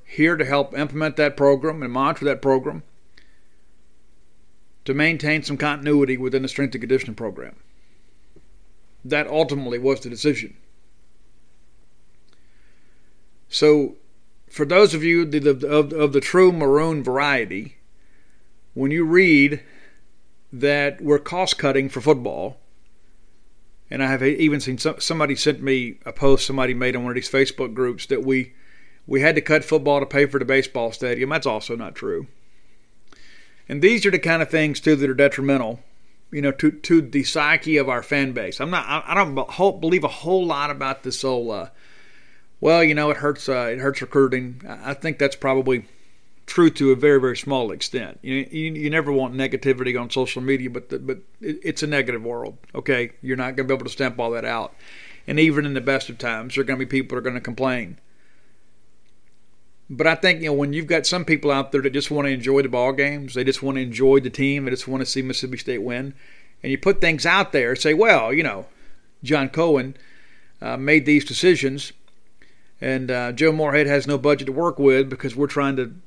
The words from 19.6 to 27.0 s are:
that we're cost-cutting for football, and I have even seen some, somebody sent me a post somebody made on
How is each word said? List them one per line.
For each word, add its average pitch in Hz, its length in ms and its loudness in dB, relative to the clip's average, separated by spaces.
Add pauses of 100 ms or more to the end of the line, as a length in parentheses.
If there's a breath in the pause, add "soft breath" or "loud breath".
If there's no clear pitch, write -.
that 143 480 0
we're 147 160 4
cost-cutting 143 720 0
for 131 100 -8
football, 113 600 0 (1300)
and 135 140 -6
I 131 40 0
have 131 140 -2
even 143 380 2
seen 131 180 -4
some, - 220 -4
somebody 151 360 -2
sent 131 280 0
me 131 320 0 (100)
a 117 80 -10
post 139 320 6
somebody 127 300 0
made 127 200 0
on 123 80 -4